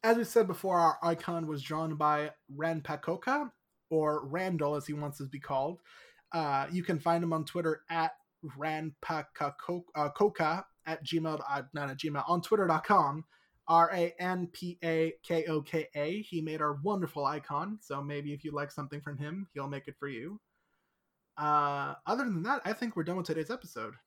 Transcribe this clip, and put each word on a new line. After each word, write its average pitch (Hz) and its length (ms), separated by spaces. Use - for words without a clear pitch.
As 233 140
we 233 80
said 220 220
before, 185 320
our 151 240
icon 170 440
was 147 160
drawn 160 320
by 151 360
Ranpakoka, 165 920
or 151 360
Randall, 156 500
as 143 100
he 151 80
wants 147 240
to 143 60
be 139 160
called. 143 400
Uh, 143 400
you 180 100
can 170 160
find 170 240
him 165 120
on 160 100
Twitter 160 460
at 165 220
Ranpakoka, 156 2000
at 160 180
Gmail, 160 420
uh, 143 160
not 143 160
at 135 80
Gmail, 147 280
on 175 140
twitter 202 260
dot 160 180
com, 156 420
R 165 240
A 175 260
N 180 340
P 175 300
A 165 300
K 160 240
O 156 140
K 151 340
A. 160 280
He 175 180
made 156 220
our 147 200
wonderful 170 440
icon, 151 560
so 139 200
maybe 143 300
if 143 100
you 151 100
like 143 180
something 147 320
from 143 160
him, 165 340
he'll 139 160
make 139 180
it - 120
for 143 100
you. 139 320
Uh, 143 560
other 240 180
than 190 200
that, 262 200
I 196 80
think 226 240
we're 165 80
done 175 140
with 175 80
today's 156 240
episode. 120 420